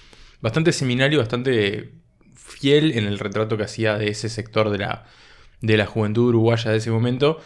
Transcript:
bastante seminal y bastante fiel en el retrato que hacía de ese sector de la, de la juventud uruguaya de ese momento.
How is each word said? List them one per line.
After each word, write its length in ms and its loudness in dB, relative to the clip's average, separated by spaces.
bastante 300 0
seminal 420 0
y 40 2
bastante 760 -2
fiel 640 2
en 80 2
el 140 -2
retrato 380 -2
que 60 -4
hacía 360 -2
de 100 -2
ese 180 -4
sector 440 -2
de 80 -2
la, 260 -8
de 160 4
la 80 2
juventud 440 0
uruguaya 420 2
de 60 2
ese 120 -6
momento. 560 0